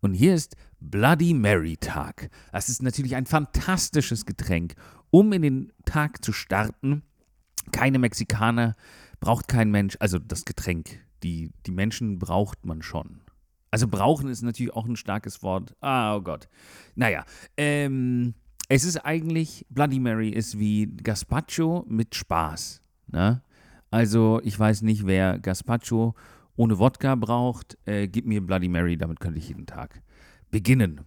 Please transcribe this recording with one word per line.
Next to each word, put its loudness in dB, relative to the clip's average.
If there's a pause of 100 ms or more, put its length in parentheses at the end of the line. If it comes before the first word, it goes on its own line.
Und 2
hier 6
ist -6 (220)
Bloody 2
Mary 2
Tag. -8 (220)
Das -4
ist -4
natürlich -2
ein -4
fantastisches 0
Getränk, -4 (340)
um 8
in 2
den 0 (120)
Tag -2
zu -2
starten. -2 (720)
Keine 4
Mexikaner, 0 (420)
braucht 0
kein 4
Mensch. 2
Also 0
das -10
Getränk, -6 (200)
die, -4 (160)
die -6
Menschen -2
braucht -2
man -8
schon. -10 (500)
Also 0
brauchen 2
ist -6
natürlich -4
auch -4
ein -4
starkes -8
Wort. -4
Ah, 0
oh -4
Gott. -10 (460)
Naja, 0 (320)
ähm, 0 (340)
es 6
ist -2
eigentlich, -2
Bloody 2
Mary 0
ist -4
wie 2
Gazpacho -4
mit -2
Spaß, -4 (240)
ne? 2 (520)
Also 4
ich -4
weiß 4
nicht, 2
wer 4
Gazpacho -2 (400)
ohne 4
Wodka 2
braucht. -2
Äh, -2
gib -4
mir 0
Bloody 0
Mary, 2
damit -4
könnte -4
ich -10
jeden -12
Tag -16 (480)
beginnen. 2